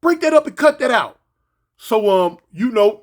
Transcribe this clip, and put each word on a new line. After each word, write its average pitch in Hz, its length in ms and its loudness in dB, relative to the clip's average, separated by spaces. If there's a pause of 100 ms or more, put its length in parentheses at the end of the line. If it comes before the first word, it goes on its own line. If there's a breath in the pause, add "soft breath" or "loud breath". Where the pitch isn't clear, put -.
Break 330 200 0
that 311 140 0
up 302 120 4
and - 100 -12
cut 294 240 2
that 254 100 -2
out. 202 280 -4 (580)
So, 214 340 -2
um, 180 280 0 (140)
you 202 180 -4
know, 208 320 0